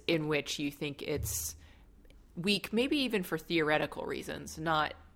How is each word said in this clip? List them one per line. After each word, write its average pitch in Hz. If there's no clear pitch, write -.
in 156
which 147
you 143
think 143
it's -
weak, 190
maybe 262
even 226
for 165
theoretical 151
reasons, -
not, 156